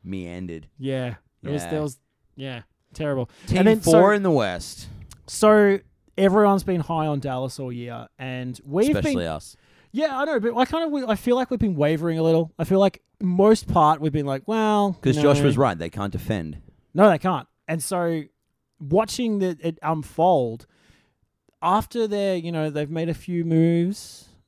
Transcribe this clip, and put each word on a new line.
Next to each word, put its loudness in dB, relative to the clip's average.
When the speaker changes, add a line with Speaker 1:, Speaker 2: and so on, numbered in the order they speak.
Speaker 1:
Meandered. -12
Speaker 2:
Yeah. -8
It -12
was, -4
Speaker 1:
Yeah. -10
Speaker 2:
there -4
was, -8
yeah. -12
Terrible. -4
Speaker 1:
Team 0
Speaker 2:
And 6
then, 4
Speaker 1:
four 6
Speaker 2:
so, -
Speaker 1:
in 0
the 0
West. -2
Speaker 2:
so 4
everyone's 4
been -2
high -4
on -2
Dallas -6
all -8
year, -12
and -10
we've 0
Speaker 1:
Especially 0
Speaker 2:
been -6
Speaker 1:
us. -10
Speaker 2:
Yeah, -4
I -2
know, -2
but -2
I 2
kind -4
of, -4
I 2
feel 0
like -2
we've -4
been 0
wavering 0
a 0
little. 2
I -2
feel 2
like 2
most 4
part 4
we've -2
been -2
like, -4
"Well, 0
Speaker 1:
'Cause 2
Speaker 2:
no." 0
Speaker 1:
Josh 6
was 2
right. 2
They -8
can't -6
defend. -6
Speaker 2:
No, 6
they 4
can't. -4
And -6
so -4
watching -2
the, -2
it -4
unfold 0
after -2
they're, -2
you -6
know, -2
they've -6
made -4
a -4
few -6
moves 0